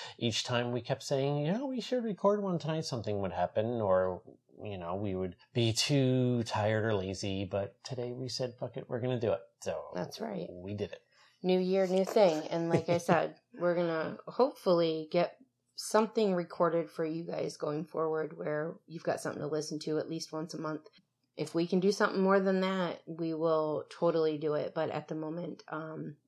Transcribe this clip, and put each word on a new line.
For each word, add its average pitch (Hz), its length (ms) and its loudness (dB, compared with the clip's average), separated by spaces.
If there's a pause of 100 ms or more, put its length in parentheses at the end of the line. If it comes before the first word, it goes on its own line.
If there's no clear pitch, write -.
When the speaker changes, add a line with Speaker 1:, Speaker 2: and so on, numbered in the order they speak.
(180)
Speaker 1:
each 117 260 0
time 120 280 0
we 123 100 -2
kept 135 220 -4
saying, 143 340 0
"You 147 160 0
know, 254 120 -2
we 262 160 -4
should 254 220 -2
record 208 380 2
one 185 160 0
tonight," 156 280 -2
something 104 360 -2
would 95 120 -2
happen, 110 480 0
or, 92 400 4 (420)
you 101 140 -8
know, 87 180 -4
we 98 200 -2
would 92 200 -2 (180)
be 117 200 2
too 127 680 2
tired 107 420 0
or 113 100 2
lazy, 95 480 -2
but 98 400 -4
today 123 300 -6
we 127 160 -8
said, 123 260 -4
"Fuck 123 220 -8
it, 131 120 -10
we're 117 120 -4
gonna 127 180 0
do 107 140 4
it." - 80 0 (200)
So - 320 -6
Speaker 2:
That's 180 280 -6
right. 196 280 -6
Speaker 1:
we 180 240 -10
did 208 200 -4
it. - 80 -16 (400)
Speaker 2:
New 185 180 4
year, 190 280 2
new 185 180 4
thing. 165 420 6
And 170 220 0
like 170 180 4
I 175 100 4
Speaker 1:
<laughs> 175 120 0
Speaker 2:
said, 156 260 4 (240)
we're 175 160 2
gonna 165 420 -2 (100)
hopefully 170 840 2
get 175 260 2 (380)
something 214 580 2
recorded 170 560 0
for - 140 -4
you 165 200 -4
guys 165 340 -4
going 156 260 -4
forward 156 540 -4
where 160 380 -4 (120)
you've 160 160 -12
got - 160 -2
something - 220 -6
to 147 60 -4
listen 151 320 -4
to 156 180 -4
at - 120 -4
least 160 220 -8
once 160 220 -8
a 160 80 -8
month. 156 260 -6 (480)
If 151 200 -6
we 170 100 2
can 185 140 2
do 190 120 4
something 202 300 2
more 190 180 6
than 190 220 2
that, 190 460 -2
we 165 260 -4
will 156 560 2
totally 160 480 2
do 151 160 0
it. 147 220 -2
But 156 160 0
at 151 160 -6
the 165 80 -6
moment, 156 520 -6
um, 156 480 -8 (120)